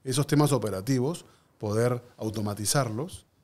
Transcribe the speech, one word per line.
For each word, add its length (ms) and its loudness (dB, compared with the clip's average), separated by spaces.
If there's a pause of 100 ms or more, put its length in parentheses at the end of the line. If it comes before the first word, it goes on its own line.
esos 240 0
temas 240 6
operativos 720 0 (340)
poder 440 0 (140)
automatizarlos 1080 -2 (180)